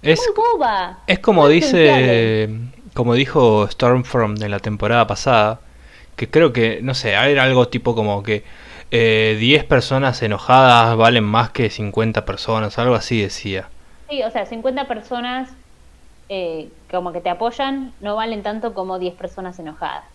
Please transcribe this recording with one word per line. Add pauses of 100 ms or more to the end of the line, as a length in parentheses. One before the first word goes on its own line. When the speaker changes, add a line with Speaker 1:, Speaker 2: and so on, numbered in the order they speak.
Speaker 1:
Es
Speaker 2:
muy (140)
boba,
Speaker 1:
es
como
Speaker 2:
muy
Speaker 1:
dice,
Speaker 2:
influenciable. (220)
Speaker 1:
como
dijo
Stormfront
en
la
temporada
pasada, (560)
que
creo
que,
no
sé,
era
algo
tipo
como
que, (460)
eh,
"diez
personas
enojadas
valen
más
que
cincuenta
personas",
algo
así
decía. (420)
Speaker 2:
Sí,
o
sea,
cincuenta
personas, (800)
eh, (220)
como
que
te
apoyan,
no
valen
tanto
como
diez
personas
enojadas. (100)